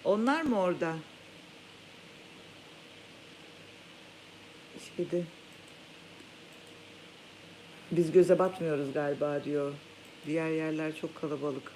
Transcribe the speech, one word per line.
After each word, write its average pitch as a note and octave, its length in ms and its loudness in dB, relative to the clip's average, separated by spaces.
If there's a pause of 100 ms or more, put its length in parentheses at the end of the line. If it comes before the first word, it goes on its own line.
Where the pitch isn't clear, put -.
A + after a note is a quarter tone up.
Onlar A#3 380 6
mı A#3+ 200 4
orada? F3 340 4 (4000)
Şeyde, F3 260 0 (2750)
"Biz D#3+ 200 6
göze F3 280 12
batmıyoruz D#3 540 2
galiba." C#3+ 500 2
diyor. C#3+ 300 2 (520)
"Diğer D#3+ 240 2
yerler D#3 460 0
çok D#3+ 200 -4
kalabalık." C#3+ 600 -2